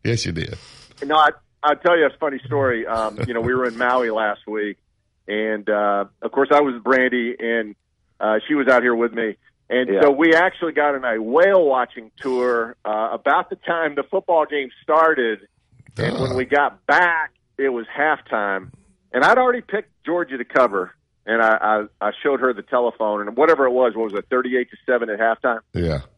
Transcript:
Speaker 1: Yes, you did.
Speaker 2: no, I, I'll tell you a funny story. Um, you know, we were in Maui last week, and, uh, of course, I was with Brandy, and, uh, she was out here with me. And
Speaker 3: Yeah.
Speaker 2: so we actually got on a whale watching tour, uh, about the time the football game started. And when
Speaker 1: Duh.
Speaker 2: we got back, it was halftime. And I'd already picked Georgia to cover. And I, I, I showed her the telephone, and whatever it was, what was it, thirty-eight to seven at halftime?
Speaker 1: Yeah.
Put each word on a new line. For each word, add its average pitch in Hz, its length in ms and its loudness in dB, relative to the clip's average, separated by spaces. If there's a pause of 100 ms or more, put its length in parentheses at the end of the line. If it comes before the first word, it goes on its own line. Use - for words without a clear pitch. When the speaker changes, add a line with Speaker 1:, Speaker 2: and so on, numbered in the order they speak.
Speaker 1:
Yes, 110 240 -2
you 90 60 -6
did. 85 260 -8 (460)
Speaker 2:
no, 147 120 -2
I, 156 140 6 (320)
I'll 147 140 2
tell 175 200 4
you 156 100 4
a 127 120 2
funny 139 280 -4
story. 123 400 -2
Um, 110 400 -4
you 120 80 -6
know, 113 60 -2
we 123 140 0
were 127 120 0
in 113 120 -6
Maui 123 320 0
last 107 360 -4
week, 104 320 -6 (500)
and, 107 400 -4
uh, 101 380 0 (160)
of 117 100 -6
course, 135 200 2
I 143 80 6
was 139 140 0
with 113 100 -12
Brandy, 123 540 0
and, 113 360 -4 (460)
uh, 107 180 0 (100)
she 151 60 0
was 135 140 0
out 123 140 6
here 120 120 0
with 117 180 -2
me. 110 240 -6 (340)
And 123 180 0
Speaker 3:
Yeah. 98 140 2
Speaker 2:
so 143 80 6
we 160 240 4
actually 170 380 0
got 147 220 0
on 131 100 -8
a 113 180 -2
whale 170 420 4
watching 127 540 -2
tour, 123 680 -2
uh, 107 280 -4
about 143 380 0
the 190 60 -10
time 165 380 -4
the 143 80 -4
football 170 440 0
game 143 240 -6 (120)
started. 151 580 2 (560)
And - 220 -2
when 127 120 -2
Speaker 1:
Duh. 127 60 -4
Speaker 2:
we 131 80 -2
got 143 420 0
back, 165 460 2 (240)
it 135 140 -2
was 117 160 -6
halftime. 120 840 -4 (420)
And 127 120 2
I'd 226 140 4
already 247 240 0
picked - 280 -8 (140)
Georgia 156 340 -4
to 120 60 -6
cover. 101 480 0 (340)
And 113 140 0
I, 107 460 2 (140)
I, 104 80 -2
I - 20 0 (120)
showed 139 180 0
her 127 120 0
the 104 80 -8
telephone, 110 680 -2
and 107 80 -10
whatever 143 300 4
it 127 60 2
was, 123 260 2
what 113 160 -4
was - 0 -
it, 101 160 -8
thirty-eight 127 420 -2
to 104 140 -20
seven 117 240 0
at 101 100 -4
halftime? 113 420 0 (120)
Speaker 1:
Yeah. 80 280 -2 (180)